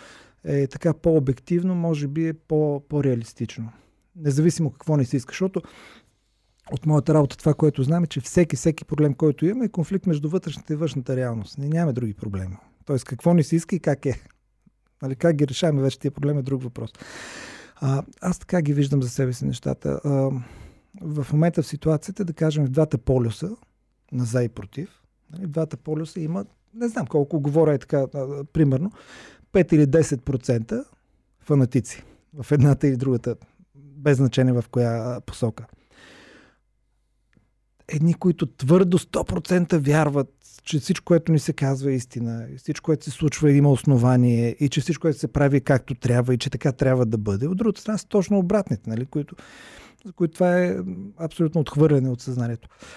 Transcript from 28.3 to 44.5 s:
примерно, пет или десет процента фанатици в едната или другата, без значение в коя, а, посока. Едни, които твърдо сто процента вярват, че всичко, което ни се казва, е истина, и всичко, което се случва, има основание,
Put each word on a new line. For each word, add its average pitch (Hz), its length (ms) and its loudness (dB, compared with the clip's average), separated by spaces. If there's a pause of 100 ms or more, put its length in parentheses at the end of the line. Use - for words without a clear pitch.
примерно, 151 480 0 (600)
пет 185 200 2
или 151 140 6
десет 139 380 2
процента 135 600 -4 (540)
фанатици 135 640 0 (300)
в 143 180 -12
едната 147 360 4
или 131 100 2
другата, 123 380 -2 (400)
без 143 420 0
значение 127 360 4
в 120 180 0
коя, 120 180 2
а, 117 320 -4
посока. - 440 -6 (2250)
Едни, 160 260 2
които 170 320 0
твърдо 175 540 2
сто - 240 -4
процента 180 560 0
вярват, 143 500 2 (340)
че 151 160 -4
всичко, - 260 -4
което 165 260 4
ни 151 80 4
се - 140 -2
казва, 135 380 -2
е 131 40 0
истина, 117 540 -6
и 135 80 -14
всичко, - 280 -10
което 156 200 0
се 143 60 -8
случва, 147 400 0
има 143 200 6
основание, 123 880 4